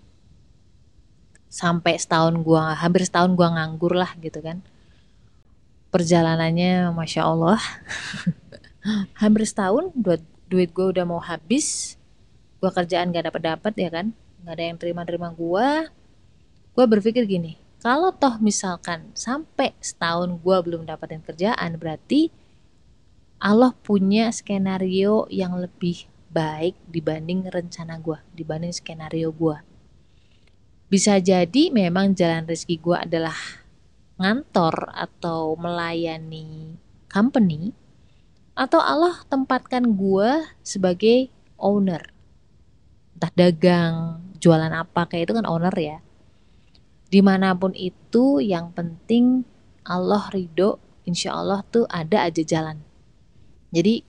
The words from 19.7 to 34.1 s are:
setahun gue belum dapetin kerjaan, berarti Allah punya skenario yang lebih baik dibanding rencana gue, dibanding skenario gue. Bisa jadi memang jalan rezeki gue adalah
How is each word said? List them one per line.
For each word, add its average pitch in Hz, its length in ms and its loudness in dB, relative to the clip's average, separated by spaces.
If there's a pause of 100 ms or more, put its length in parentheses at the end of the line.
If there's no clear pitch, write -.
setahun 175 560 -4
gue 185 240 2
belum 165 240 -6
dapetin 160 320 -12
kerjaan, 170 560 -4
berarti 165 560 -2 (1120)
Allah 226 320 4
punya 208 560 2
skenario 190 960 0
yang 180 320 -4
lebih 175 480 -6 (240)
baik 160 560 -2
dibanding 165 640 -4
rencana 170 480 -8
gue, 160 160 -6 (160)
dibanding 160 400 -8
skenario 160 640 -8
gue. 156 240 -2 (1300)
Bisa 196 320 4
jadi 185 560 2
memang 190 400 2
jalan 165 320 0
rezeki 165 320 -6
gue 175 160 0
adalah 165 400 -4 (840)